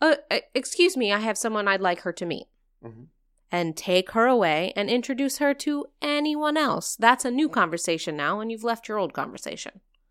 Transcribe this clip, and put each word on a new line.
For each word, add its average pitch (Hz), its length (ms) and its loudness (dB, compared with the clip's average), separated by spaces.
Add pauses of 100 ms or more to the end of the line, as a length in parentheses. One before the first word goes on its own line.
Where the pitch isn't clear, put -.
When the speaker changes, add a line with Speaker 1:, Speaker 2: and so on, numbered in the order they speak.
Speaker 1:
"Uh, 311 140 6 (180)
e-, 226 80 0 (120)
excuse 349 440 2
me, 202 160 2
I 208 60 2
have 214 180 -2
someone 214 300 -2
I'd 196 120 2
like 180 220 0
her 180 120 -4
to 180 120 -8
meet." - 220 -6 (360)
Speaker 2:
Mm-hmm. 113 200 -18 (480)
Speaker 1:
And 170 260 -2
take 185 340 0
her 226 140 4
away 185 500 2
and 202 140 -2
introduce 247 480 -2
her 285 160 2
to 285 320 -4 (160)
anyone 294 560 0
else. 240 400 -2
That's 240 260 6
a 247 80 -2
new 294 160 0
conversation 165 680 -2
now, 165 240 -2
and 226 100 -6
you've 220 140 -10
left 233 240 -4
your 214 80 -4
old 180 160 -2
conversation. - 640 -10 (320)